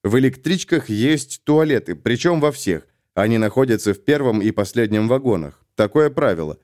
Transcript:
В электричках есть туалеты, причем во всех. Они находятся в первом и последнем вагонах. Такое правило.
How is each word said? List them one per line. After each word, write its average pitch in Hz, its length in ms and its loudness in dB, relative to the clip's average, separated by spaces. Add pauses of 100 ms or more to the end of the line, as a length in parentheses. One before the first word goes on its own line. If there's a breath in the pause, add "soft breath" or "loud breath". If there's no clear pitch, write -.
В 104 140 2
электричках 139 720 -2
есть 135 540 -2
туалеты, 147 520 0
причем 151 440 -2
во 147 120 2
всех. 90 360 -6 (260)
Они 107 240 2
находятся 110 560 0
в - 60 -4
первом 131 420 0
и 107 100 0
последнем 107 560 0
вагонах. 117 560 -2 (120)
Такое 143 340 2
правило. 92 540 -2